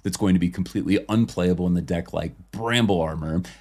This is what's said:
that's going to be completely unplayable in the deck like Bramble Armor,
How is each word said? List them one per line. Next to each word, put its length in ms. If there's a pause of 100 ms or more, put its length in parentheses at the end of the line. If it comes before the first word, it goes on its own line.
that's 160
going 160
to 60
be 100
completely 600
unplayable 580
in 80
the 60
deck 300
like 220 (180)
Bramble 500
Armor, 420 (180)